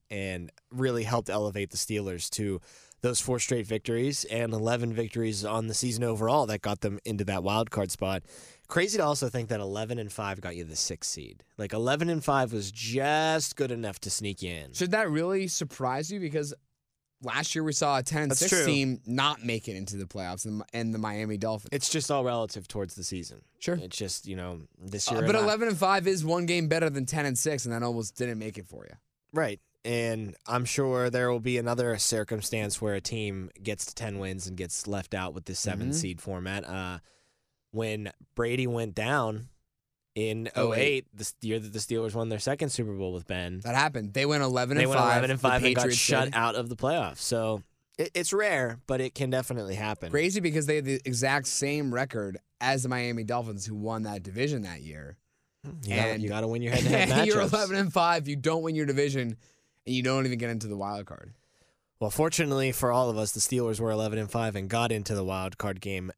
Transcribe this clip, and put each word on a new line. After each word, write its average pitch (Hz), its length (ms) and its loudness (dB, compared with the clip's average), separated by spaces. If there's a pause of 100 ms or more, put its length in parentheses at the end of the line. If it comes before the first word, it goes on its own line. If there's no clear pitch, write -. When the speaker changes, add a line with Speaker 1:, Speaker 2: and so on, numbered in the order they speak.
Speaker 1:
and 92 420 -6 (180)
really 123 340 0
helped 117 260 0
elevate 101 400 0
the - 80 -8
Steelers 98 540 -4
to 98 280 -2 (420)
those 123 180 2
four 127 200 0
straight 113 280 0
victories 117 580 0
and 113 280 -2
eleven 117 400 0
victories 110 520 0
on 113 220 0
the 110 60 -4
season 120 300 0
overall 117 440 4
that 107 140 -2
got 101 200 -2
them 101 240 -2
into 104 200 -2
that 95 180 -2
wild 107 280 2
card 98 200 0
spot. 95 320 -2 (460)
Crazy 196 280 2
to 175 60 4
also 147 240 2
think 117 220 -4
that 110 100 -2
eleven 107 400 -4
and 104 120 -8
five 98 280 -4
got 90 160 -8
you 87 80 -8
the 78 140 -8
sixth - 340 -4
seed. 53 320 -12 (140)
Like, 104 160 -6
eleven 139 360 2
and 160 140 0
five 131 300 2
was 101 180 -4
just 143 840 0
good 135 140 0
enough 113 280 -4
to - 100 -8
sneak 101 320 -4
you 90 120 -4
in. 76 200 -10
Speaker 2:
Should 180 180 0
that 214 200 2
really 180 380 2
surprise 135 600 -2
you? 202 120 -6
Because 147 320 -4 (680)
last 123 320 -2
year 160 100 0
we 156 100 0
saw 143 260 4
a 127 40 0
ten 156 200 0
and 139 120 2
six 160 160 4
Speaker 1:
That's 175 120 4
true. 147 100 4
Speaker 2:
team 135 320 2
not 131 380 2
make 117 240 -2
it 104 80 -6
into 95 220 -8
the 98 80 -6
playoffs 92 400 -8
and, 107 180 -6 (100)
and 113 200 -2
the 110 40 -2
Miami 107 400 -2
Dolphins. 110 360 -2
Speaker 1:
It's 139 160 0
just 151 200 0
all 139 140 2
relative 117 460 -2
towards 98 260 -6
the 92 80 -10
season. 85 380 -8 (180)
Speaker 2:
Sure. 175 160 0
Speaker 1:
It's 98 220 -6
just, - 300 -6
you 95 100 -8
know, 90 240 -8 (200)
this 98 300 -2
Speaker 2:
Uh, - 40 2
Speaker 1:
year - 100 4
Speaker 2:
but 202 80 6
Speaker 1:
not. 220 100 4
Speaker 2:
eleven 220 240 2
and 202 100 2
five 190 300 4
is 185 160 2
one 170 220 2
game 165 240 2
better 165 200 4
than 139 160 -2
ten 147 200 0
and 127 120 0
six, 139 280 0
and 117 100 -2
that 117 80 0
almost 117 320 -2
didn't 120 240 -2
make 107 180 -8
it 90 80 -12
for 53 200 -18
you. - 100 -20 (380)
Speaker 1:
Right. 139 260 0 (260)
And 113 500 -2 (120)
I'm 123 160 0
sure 127 460 2
there 123 200 2
will 120 120 2
be 123 160 2
another 120 400 2
circumstance 107 840 0
where 104 140 0
a 95 60 -2
team 101 480 -4 (120)
gets 101 260 -4
to - 60 -12
ten 104 240 -6
wins 95 300 -6
and 92 100 -8
gets 90 300 -6
left 101 260 -4
out 92 220 -4
with 90 100 -10
this 95 140 -6
seven 104 300 -2
Speaker 2:
Mm-hmm. - 80 -2
Speaker 1:
seed 90 240 -4
format. 95 460 -4
Uh, 92 320 -6 (720)
when 107 400 -4 (240)
Brady 120 320 2
went 117 280 -2
down 117 540 0 (680)
in 110 400 -2
Speaker 2:
Oh 120 180 2
eight. 113 40 2
Speaker 1:
oh - 20 2
eight, 135 340 4
the 104 80 -14
s-, - 200 -6
year 113 180 -2
that 107 140 -8
the 110 60 -6
Steelers 113 340 -2
won 113 160 -2
their 110 100 -2
second 143 300 -2
Super 110 240 -2
Bowl 95 200 -2
with 87 140 -6
Ben. 90 340 -4
Speaker 2:
That 120 140 -4
happened. 127 380 2
They 135 140 2
went 147 160 4
eleven 127 340 2
and 127 80 8
five. 135 80 4
Speaker 1:
They - 20 2
went 123 160 6
eleven 127 200 4
and 131 100 0
five 127 220 4
Speaker 2:
The 127 60 6
Speaker 1:
and 123 60 4
got 123 60 4
Speaker 2:
Patriots 120 180 4
Speaker 1:
shut 135 260 4
Speaker 2:
did. 135 100 -4
Speaker 1:
out 113 200 2
of 120 140 -2
the 120 60 -6
playoffs. 127 420 0
So 110 460 0 (340)
it, 170 160 -2
it's 175 180 0
rare, 151 540 2
but 131 160 0
it 131 140 -2
can 135 160 0
definitely 120 440 -2
happen. 107 360 -4
Speaker 2:
Crazy 180 280 2
because 156 280 2
they 151 80 4
had 147 100 0
the 135 180 0
exact 131 440 2
same 143 460 0
record 113 440 -2 (240)
as 131 220 2
the 127 60 -2
Miami 120 340 0
Dolphins, 110 420 -4
who 107 100 -6
won 110 280 -4
that 104 200 -6
division 120 380 -2
that 85 200 -8
year. 73 360 -14 (480)
Speaker 1:
You 139 60 -12 (240)
gotta, 113 140 2
Speaker 2:
And 110 140 -2
Speaker 1:
you 104 60 -2
gotta 110 180 -2
win 117 140 -2
your 120 120 0
Speaker 2:
<laughs> - 0 -
Speaker 1:
head-to-head 131 540 6
Speaker 2:
you're 208 100 6
Speaker 1:
matchups. 202 160 4
Speaker 2:
eleven 196 240 2
and 196 140 2
five, 170 360 4
you 143 80 -4
don't 160 260 2
win 160 140 -2
your 151 100 0
division, 135 500 2 (520)
and 127 80 0
you 123 80 2
don't 131 240 4
even 123 100 0
get 120 140 -2
into 110 160 -4
the 104 100 -4
wild 101 300 -4
card. - 260 -18 (680)
Speaker 1:
Well, 107 120 2
fortunately 143 640 2
for 123 180 2
all 123 180 6
of 110 80 0
us, 107 140 0
the - 80 -4
Steelers 113 400 2
were 113 100 2
eleven 110 300 2
and 104 100 -2
five 113 280 0
and 95 120 -4
got 117 220 2
into 107 240 0
the 98 80 0
wild 95 340 -4
card 98 220 -4
game 92 380 -6